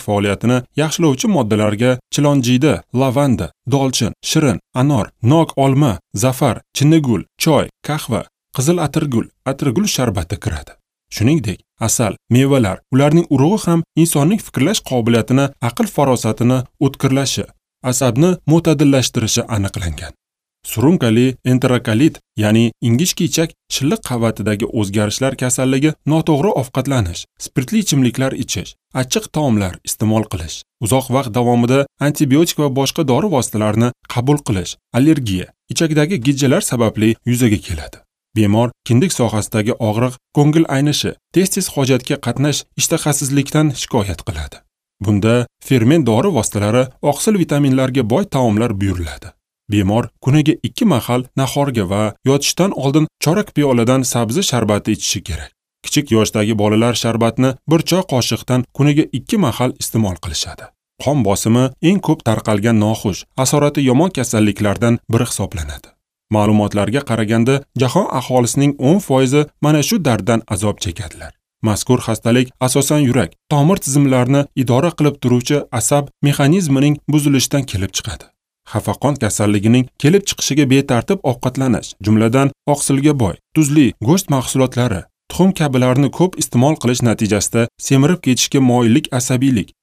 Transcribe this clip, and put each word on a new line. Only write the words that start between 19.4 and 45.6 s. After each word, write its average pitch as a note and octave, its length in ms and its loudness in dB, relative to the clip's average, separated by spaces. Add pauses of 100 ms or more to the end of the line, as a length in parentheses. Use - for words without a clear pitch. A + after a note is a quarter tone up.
aniqlangan. F#2+ 580 -6 (500)
Surunkali B2+ 800 2
enterokolit, B2 680 2 (280)
ya'ni A2 300 2 (160)
ingichka C#3+ 360 0
ichak D#3 260 -2 (240)
shilliq F3 340 -2
qavatidagi A2 580 -2 (120)
o'zgarishlar G#2 580 -2
kasalligi, C3 540 0 (220)
noto'g'ri D#3+ 380 2 (100)
ovqatlanish, B2+ 680 -4 (200)
spirtli F3+ 380 -2
ichimliklar C3 480 0 (120)
ichish, - 260 -8 (300)
achchiq C3 340 -4
taomlar G#2+ 400 0 (140)
iste'mol A2 440 0
qilish, E2 240 -10 (280)
uzoq C3 320 -2
vaqt C3 200 -4
davomida A#2+ 460 2 (240)
antibiotik D3 560 0
va D3 160 0
boshqa C#3 320 -2
dori D3 240 0
vositalarini A2 560 0 (240)
qabul C3+ 320 0
qilish, F#2 260 -4 (240)
allergiya, B2 500 0 (260)
ichakdagi D3+ 440 0 (100)
gijjalar C#3 440 2
sababli A2 400 2 (160)
yuzaga A#2+ 400 2
keladi. - 340 -10 (360)
Bemor A2 360 2 (160)
kindik C3+ 240 2
sohasidagi G#2+ 640 -2 (120)
og'riq, A#2+ 280 -2 (200)
ko'ngil D3+ 280 4 (120)
aynishi, C#3+ 360 0 (220)
tez-tez F#3 320 0 (100)
hojatga C3 480 0
qatnash, C3+ 400 -2 (160)
ishtahasizlikdan C#3+ 960 0
shikoyat G2 480 -4
qiladi. D2+ 400 -10 (400)
Bunda A2 420 2 (220)